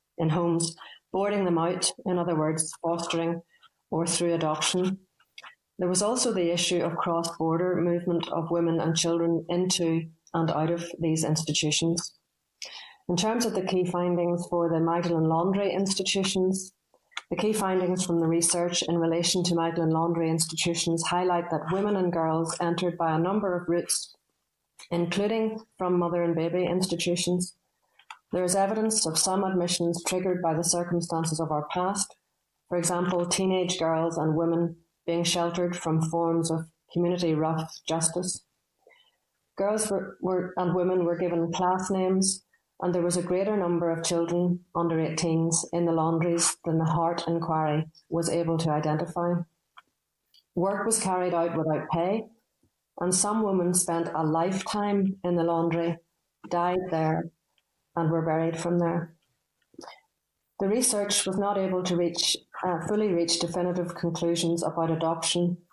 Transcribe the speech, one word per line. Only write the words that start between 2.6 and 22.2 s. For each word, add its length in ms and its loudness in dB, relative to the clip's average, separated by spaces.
fostering, 600 -2
or 160 0
through 280 0
adoption. 640 0
There 100 0
was 140 2
also 280 0
the 200 2
issue 300 0
of 160 -2
cross-border 800 0
movement 520 0
of 220 -4
women 280 2
and 160 0
children 540 0
into 600 0
and 140 2
out 220 0
of 120 -2
these 240 0
institutions. 920 -2
In 80 0
terms 300 0
of 80 -2
the 80 0
key 240 2
findings 640 0
for 180 2
the 120 2
Magdalen 460 2
Laundry 460 2
institutions, 1040 0
the 80 -2
key 120 2
findings 520 0
from 140 2
the 80 2
research 560 2
in 160 0
relation 460 0
to 100 0
Magdalen 340 0
Laundry 400 2
institutions 720 0
highlight 480 0
that 220 -4
women 240 0
and 180 0
girls 480 0